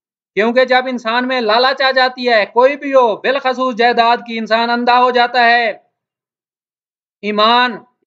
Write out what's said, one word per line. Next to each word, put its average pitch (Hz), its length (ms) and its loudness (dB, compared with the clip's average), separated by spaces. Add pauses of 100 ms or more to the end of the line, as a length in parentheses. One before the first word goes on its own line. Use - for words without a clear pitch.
(360)
क्योंकि 233 300 0
जब 254 220 0
इंसान 240 360 -4
में 254 180 -4
लालच 254 400 0
आ 269 100 0
जाती 254 340 -2
है, 226 220 2
कोई 262 280 2
भी 285 160 -8
हो, 247 260 4
बिलखसूस 254 560 -2
जायदाद 233 480 2
की, 233 160 -12
इंसान 226 320 -2
अंधा 240 260 2
हो 247 160 2
जाता 247 320 0
है। 233 240 2 (1500)
ईमान, 214 560 0 (280)